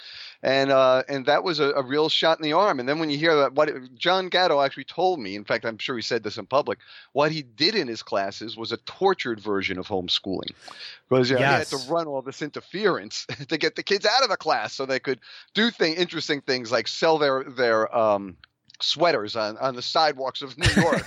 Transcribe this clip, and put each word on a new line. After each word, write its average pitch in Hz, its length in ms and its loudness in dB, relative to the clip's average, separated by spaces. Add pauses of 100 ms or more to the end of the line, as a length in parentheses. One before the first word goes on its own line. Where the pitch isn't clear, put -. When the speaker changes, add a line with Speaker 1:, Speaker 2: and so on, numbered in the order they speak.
(420)
Speaker 1:
And, 135 280 2
uh, 131 360 6
and 139 200 -6
that 147 180 4
was 165 160 -2
a, 143 120 2
a 139 100 0
real 147 260 0
shot 160 300 2
in 156 40 -14
the 151 120 0
arm. 180 260 2
And 123 80 -4
then 151 100 0
when 160 120 -2
you 143 80 -2
hear 160 220 4
that, 131 120 2
what 151 160 4
it, 131 260 -8
John 185 360 0
Gatto 175 320 4
actually 135 220 -2
told 180 360 -2
me, 98 160 -6
in 104 80 -10
fact, 120 220 -2
I'm 113 100 -6
sure 131 200 -6
he 110 60 -6
said 117 200 -2
this 107 160 -8
in 98 80 -10
public, 127 320 0 (340)
what 147 180 2
he 156 120 -6
did 135 320 -2
in 160 140 -2
his 110 140 -8
classes 104 540 -4
was 113 160 -8
a 113 60 -4
tortured 180 600 -2
version 98 400 -2
of 90 80 -8
homeschooling. 92 640 -4 (600)
Because, 127 180 4
you 131 80 2
know, 123 40 2
he 131 40 2
had 139 220 4
to 147 100 -4
Speaker 2:
Yes. 127 140 -8
Speaker 1:
run 165 160 -2
all 139 160 -6
this 131 180 -12
interference 151 840 -4 (100)
<laughs> 143 120 -14
to 160 100 0
get 156 180 -2
the 170 60 -6
kids 196 240 0
out 240 160 4
of 233 80 2
the 185 80 0
class 120 340 0
so 135 140 -6
they 131 140 0
could 131 200 -4 (320)
do 226 180 2
thing-, 165 260 0
interesting 165 440 -2
things 127 320 -2
like 117 160 2
sell 160 300 4
their, 135 260 2
their, 117 500 2
um, 101 420 2 (460)
sweaters 135 540 0
on, 107 220 -4
on 131 180 -2
the 123 60 -10
sidewalks 135 580 0
of 131 160 -12
New - 260 2
York. 165 240 0